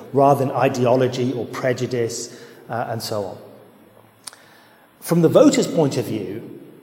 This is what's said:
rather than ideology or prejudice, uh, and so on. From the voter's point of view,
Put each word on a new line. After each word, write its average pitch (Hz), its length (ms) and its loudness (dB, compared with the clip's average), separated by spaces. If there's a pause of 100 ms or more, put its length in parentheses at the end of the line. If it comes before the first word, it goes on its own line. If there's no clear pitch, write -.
(140)
rather 135 320 4
than - 100 -4
ideology 127 760 0
or 110 120 -6
prejudice, 120 920 -6 (300)
uh, 123 200 -6
and 113 120 -8
so 104 220 -6
on. 95 140 -12 (1600)
From 170 220 0
the 156 80 6
voter's 196 380 6
point 139 300 0
of 117 80 -2
view, 107 500 -10 (260)